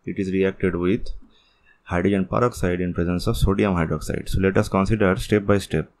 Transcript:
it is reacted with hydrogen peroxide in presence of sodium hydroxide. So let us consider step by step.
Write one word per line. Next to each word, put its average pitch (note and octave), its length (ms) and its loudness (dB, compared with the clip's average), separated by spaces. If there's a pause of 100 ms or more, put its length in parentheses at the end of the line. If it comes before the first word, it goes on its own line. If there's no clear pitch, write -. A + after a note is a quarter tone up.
it F2+ 120 -8
is F#2+ 140 -2
reacted F#2+ 460 0
with F2+ 320 0 (720)
hydrogen F#2+ 420 0
peroxide G#2+ 540 0
in F2+ 140 -2
presence F2 340 -2
of A2+ 80 0
sodium G2+ 400 2
hydroxide. D#2+ 540 -4
So - 100 2
let F#2+ 160 2
us G#2 140 2
consider G2 480 2
step G#2 280 0
by G#2 120 2
step. - 420 -4